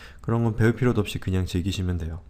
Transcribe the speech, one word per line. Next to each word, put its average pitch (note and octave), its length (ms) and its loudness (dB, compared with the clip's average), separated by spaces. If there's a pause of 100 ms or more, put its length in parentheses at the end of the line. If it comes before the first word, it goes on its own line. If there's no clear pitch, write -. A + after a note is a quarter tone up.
(220)
그런 A#2 220 0
건 A2 120 0
배울 A#2 200 4
필요도 A#2+ 260 2
없이 - 180 -4
그냥 F#2 260 0
즐기시면 F2+ 520 -2
돼요. D#2+ 320 -8